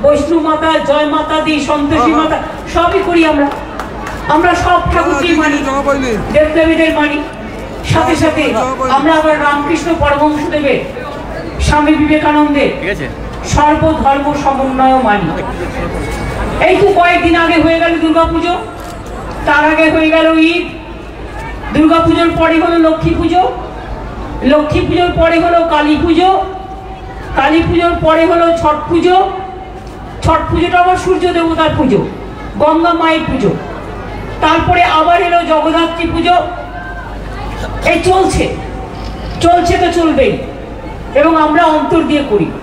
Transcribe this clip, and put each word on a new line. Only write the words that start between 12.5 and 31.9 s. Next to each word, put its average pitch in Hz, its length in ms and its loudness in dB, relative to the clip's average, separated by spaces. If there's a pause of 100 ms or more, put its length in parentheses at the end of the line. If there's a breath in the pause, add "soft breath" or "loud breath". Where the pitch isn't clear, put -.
সর্বধর্ম 294 720 2 (160)
সমন্বয় 262 560 2 (100)
মানি। 196 200 0 (1400)
এই 370 140 4
তো 403 60 4 (120)
কয়েকদিন 349 440 2
আগে 330 200 2
হয়ে 330 200 2
গেল 339 100 0 (100)
দুর্গাপুজো, 330 500 0 (960)
তার 294 240 2
আগে 311 240 4
হয়ে 311 200 2
গেল 320 120 4 (240)
ঈদ, 349 140 -2 (1120)
দুর্গাপুজোর 330 540 4 (100)
পরে 330 240 4
হলো 339 140 2 (100)
লক্ষ্মী 320 320 0
পুজো, 339 220 2 (1080)
লক্ষ্মী 302 360 2
পুজোর 349 320 0
পরে 330 240 4
হলো 339 160 4 (140)
কালী 302 300 2
পুজো, 349 260 4 (1080)
কালী 302 280 4
পুজোর 339 260 2 (120)
পরে 320 260 4
হলো 339 140 4 (160)
ছট 302 160 2 (120)
পুজো, 339 260 4 (1080)
ছট 320 260 2
পুজোটা 349 340 0
আবার 370 200 4
সূর্য 359 200 0 (140)
দেবতার 320 400 0
পুজো, 208 220 2 (600)